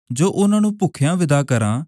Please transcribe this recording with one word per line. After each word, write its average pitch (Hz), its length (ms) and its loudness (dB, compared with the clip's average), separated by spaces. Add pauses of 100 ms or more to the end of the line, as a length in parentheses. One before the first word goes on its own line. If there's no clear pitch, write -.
(120)
ਜੋ 156 180 0
ਉਹਨਾਂ 202 300 2
ਨੂੰ 208 180 0
ਭੁੱਖਿਆਂ 165 380 -2
ਵਿਦਾ 147 260 2
ਕਰਾਂ, 117 460 -2